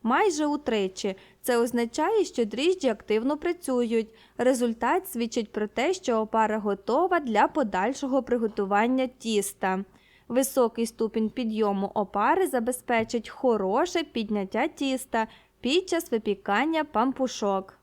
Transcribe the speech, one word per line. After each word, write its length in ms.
майже 420
утричі. 680
Це 160
означає, 680
що 200
дріжджі 440
активно 480
працюють. 720
Результат 720
свідчить 420
про 160
те, 260
що 240
опара 420
готова 600
для 280
подальшого 760
приготування 840
тіста. 760
Високий 580
ступінь 440
підйому 640
опари 540
забезпечить 800
хороше 760
підняття 640
тіста 600
під 280
час 220
випікання 720
пампушок. 1000